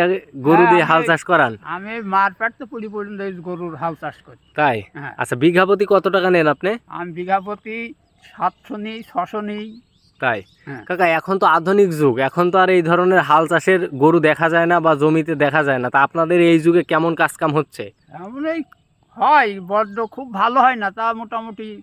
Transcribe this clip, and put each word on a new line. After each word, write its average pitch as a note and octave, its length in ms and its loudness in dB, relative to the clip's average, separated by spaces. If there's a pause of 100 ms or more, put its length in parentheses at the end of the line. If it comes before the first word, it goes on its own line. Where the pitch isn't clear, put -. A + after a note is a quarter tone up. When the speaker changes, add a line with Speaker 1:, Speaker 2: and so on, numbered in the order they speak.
(480)
Speaker 1:
গরু D#3+ 80 6
Speaker 2:
হ্যাঁ, - 160 6
Speaker 1:
দিয়ে E3 120 4
হাল D#3+ 180 4
Speaker 2:
আমি, D#3 80 -4
Speaker 1:
চাষ E3 200 2
করান। D3 240 4 (220)
Speaker 2:
আমি G3+ 180 -12 (200)
মারপ্যাট G3 460 -2
তো C#4+ 120 -12
পুলি A3 240 -12
পর্যন্ত G#3 260 -10
এই G3 120 -8 (160)
গরুর F3 320 -10
হাল E3 200 -4
চাষ D3 240 -12
করি। B2 160 -20 (180)
Speaker 1:
তাই? C3+ 180 2 (160)
Speaker 2:
হ্যাঁ। C#3+ 280 -14
Speaker 1:
আচ্ছা, B2+ 220 -4
বিঘা F3 240 4
প্রতি G3 260 2
কত F#3 120 2 (100)
টাকা F#3 140 2
নেন F3 260 4
আপনি? F#3 160 -4 (260)
Speaker 2:
আমি F3 200 -10
বিঘা F3+ 280 -2
প্রতি G#3 300 -12 (560)
সাতশো - 440 -8 (100)
নিই, A3 140 -10 (100)
ছশো F#3 400 -6
নিই। G#3 180 -10 (540)
Speaker 1:
তাই? A#2 180 -2 (280)
Speaker 2:
হ্যাঁ। C3+ 200 -16
Speaker 1:
কাকা, F3+ 180 0 (140)
এখন F#3 220 -4
তো G#3 40 2 (120)
আধুনিক F#3+ 320 2 (100)
যুগ, C#3 160 2 (140)
এখন F3 220 0
তো F#3+ 120 2
আর F#3 60 2
এই F3+ 200 4
ধরনের F3+ 400 4
হাল D3+ 220 4
চাষের F3 300 2 (220)
গরু D#3+ 160 6 (100)
দেখা D3+ 240 0
যায় E3+ 180 2
না F3 140 4
বা D#3+ 60 4 (100)
জমিতে D#3 340 0
দেখা C#3+ 320 2
যায় C3+ 160 0
না। B2 100 -2
তা C#3 140 4
আপনাদের E3 320 0 (120)
এই E3 140 6
যুগে E3+ 160 4 (100)
কেমন E3 200 0 (100)
কাজকাম D#3 360 -2
হচ্ছে? C#3+ 260 -6 (360)
Speaker 2:
এমন A#3 260 -12
এই D#4+ 160 -6 (560)
হয়, B3 340 2 (200)
বড্ড G#3 260 -4 (180)
খুব C4 180 -14
ভালো A3+ 320 -2
হয় B3+ 160 2
না, G3+ 60 -4 (100)
তা A3+ 160 -6
মোটামুটি A3+ 520 -12 (180)